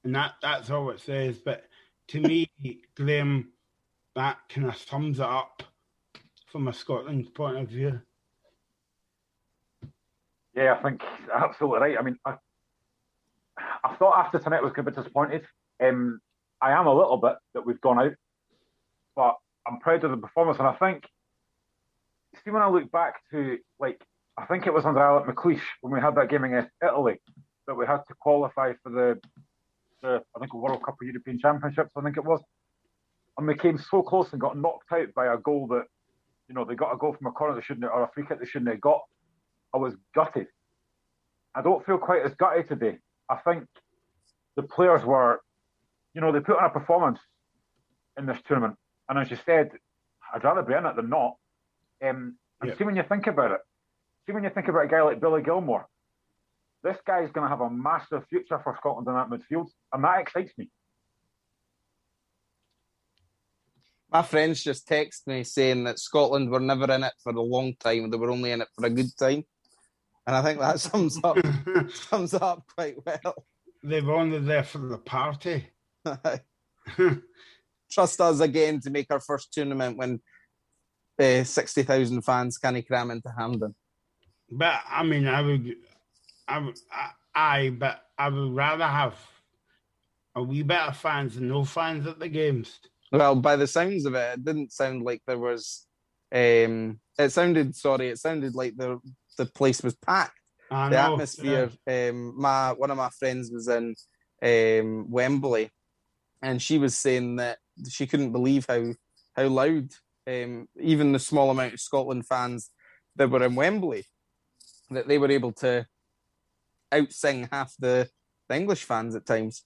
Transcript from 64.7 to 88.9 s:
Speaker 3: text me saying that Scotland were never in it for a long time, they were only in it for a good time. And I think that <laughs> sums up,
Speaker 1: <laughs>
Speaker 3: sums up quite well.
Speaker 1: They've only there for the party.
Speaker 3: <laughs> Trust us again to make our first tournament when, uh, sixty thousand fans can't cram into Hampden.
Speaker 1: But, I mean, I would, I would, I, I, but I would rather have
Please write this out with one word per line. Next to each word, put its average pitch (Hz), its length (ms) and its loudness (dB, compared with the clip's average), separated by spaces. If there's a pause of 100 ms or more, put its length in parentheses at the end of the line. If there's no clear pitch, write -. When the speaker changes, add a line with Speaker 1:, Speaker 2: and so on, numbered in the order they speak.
Speaker 3:
text 151 400 -2
me 131 180 -4
saying 131 400 2
that 120 140 -6
Scotland 139 520 2
were 127 100 2
never 135 320 0
in 131 120 2
it 127 80 -4 (100)
for 117 100 -6
a 117 80 -4
long 127 360 -2
time, 113 340 0
they 117 60 -2
were 117 140 -2
only 123 220 -2
in 117 100 -4
it 110 60 -8 (100)
for 117 80 -2
a 120 40 2
good 123 280 -2
time. 143 260 2 (840)
And 123 80 0
I 131 80 2
think 151 180 2
that 143 200 2
<laughs> - 0 -
sums 160 420 0
up, 175 160 4 (320)
Speaker 1:
<laughs> 180 200 2
Speaker 3:
sums 185 440 -4
up 175 300 -2 (100)
quite 147 300 -6
well. 170 400 -8 (380)
Speaker 1:
They've 147 260 -2
only 156 320 2
there 143 240 2
for 151 140 -12
the 127 200 -8
party. 143 720 -4 (360)
Speaker 3:
<laughs> 143 120 -6 (1700)
Trust 185 300 2
us 165 200 4
again 156 400 4
to 139 100 -10
make 143 200 -4
our 139 100 0
first - 320 -8
tournament 135 440 -4
when, 127 240 -4 (1000)
uh, 127 260 6
sixty - 380 0
thousand 127 400 2
fans 123 360 0
can't 127 280 -2
cram 120 240 -2
into 117 260 -12
Hampden. 113 380 -4 (760)
Speaker 1:
But, 143 380 0
I 147 140 -2
mean, 151 240 0
I 135 140 2
would, 135 360 -2 (680)
I - 120 -4
would, 135 200 -8 (140)
I, 135 180 -10 (240)
I, 143 360 2
but 123 320 -4 (160)
I 143 100 -2
would 139 260 -4
rather 151 320 0
have 139 280 0 (1200)